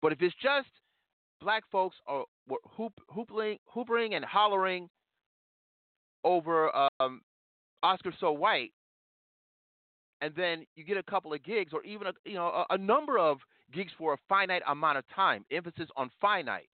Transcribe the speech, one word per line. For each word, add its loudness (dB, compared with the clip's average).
But 4
if -4
it's 2
just 2
black -2
folks 2
are, -4
were -4
hoop-, -10
hoopling-, -4
hoopering -2
and -2
hollering 2
over, 2
um, 0
Oscar 0
So 2
White, 0
and -6
then -4
you -18
get -4
a -4
couple -4
of -6
gigs -4
or -4
even -10
a, -6
you -12
know, -2
a, -2
a 2
number 2
of 4
gigs -6
for 0
a 0
finite 2
amount 2
of -4
time, 2
emphasis -6
on -4
finite. -2